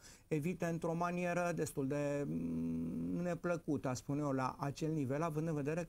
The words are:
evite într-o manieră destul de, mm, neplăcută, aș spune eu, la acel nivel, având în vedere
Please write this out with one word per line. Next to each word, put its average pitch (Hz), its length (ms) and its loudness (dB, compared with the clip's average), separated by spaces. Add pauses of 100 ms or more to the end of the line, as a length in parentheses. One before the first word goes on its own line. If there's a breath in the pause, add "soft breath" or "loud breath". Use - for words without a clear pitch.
(280 loud breath)
evite 160 380 0
într-o 165 280 0
manieră 175 600 2
destul 151 320 0
de, 143 400 0
mm, 165 960 0
neplăcută, 170 640 0
aș 127 100 0
spune 143 220 -2
eu, 147 120 2
la 131 280 0
acel 143 320 -2
nivel, 143 300 2
având 160 260 0
în 165 60 0
vedere 151 360 0